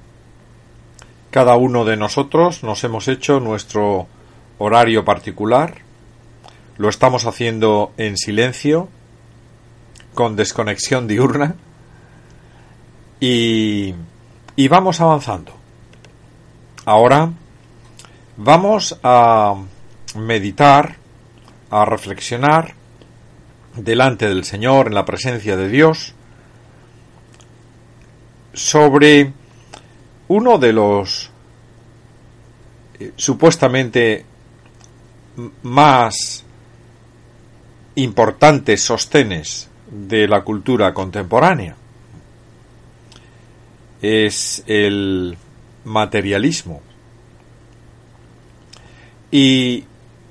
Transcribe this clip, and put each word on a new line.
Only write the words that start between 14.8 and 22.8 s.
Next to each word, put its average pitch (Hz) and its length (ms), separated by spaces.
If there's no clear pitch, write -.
avanzando. 135 520
Ahora 123 460
vamos 180 640
a 113 520
meditar, 117 800
a 107 160
reflexionar 123 880